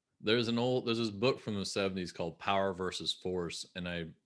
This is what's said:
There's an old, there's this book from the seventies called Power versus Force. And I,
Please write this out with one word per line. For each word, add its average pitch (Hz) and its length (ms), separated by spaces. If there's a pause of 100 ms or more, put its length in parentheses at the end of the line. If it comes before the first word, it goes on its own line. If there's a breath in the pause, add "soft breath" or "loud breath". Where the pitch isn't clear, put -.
(220)
There's 113 260
an 117 120
old, 127 260
there's 113 140
this 113 100
book 117 320
from 107 140
the 95 100
seventies 95 460
called 85 280
Power 98 340
versus 87 400
Force. 90 520 (100)
And 90 140
I, 85 160 (200)